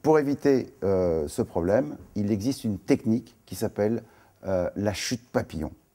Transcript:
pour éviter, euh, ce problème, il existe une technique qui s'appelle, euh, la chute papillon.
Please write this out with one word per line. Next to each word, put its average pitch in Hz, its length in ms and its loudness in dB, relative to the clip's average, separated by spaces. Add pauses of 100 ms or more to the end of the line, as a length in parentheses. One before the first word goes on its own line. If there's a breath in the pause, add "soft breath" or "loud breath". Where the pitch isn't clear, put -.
pour 156 160 6
éviter, 139 640 2
euh, 87 460 2
ce 110 140 -4
problème, 101 540 0 (200)
il 104 160 0
existe 113 320 -4
une 101 140 -2
technique - 580 0 (100)
qui - 80 -12
s'appelle, 107 480 -2 (420 soft breath)
euh, 90 300 0
la 101 180 -2
chute - 380 -6
papillon. 85 400 -4 (240)